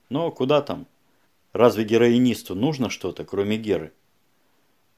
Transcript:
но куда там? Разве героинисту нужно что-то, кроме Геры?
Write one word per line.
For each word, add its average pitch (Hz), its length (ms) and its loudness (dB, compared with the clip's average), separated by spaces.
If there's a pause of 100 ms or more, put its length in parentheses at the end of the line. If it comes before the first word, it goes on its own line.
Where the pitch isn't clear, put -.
но 156 220 -4
куда 139 320 0
там? 82 240 -10 (640)
Разве 110 320 4
героинисту 117 680 2
нужно 131 340 -2
что-то, 85 360 -8
кроме 101 340 -2
Геры? 92 340 -4 (1040)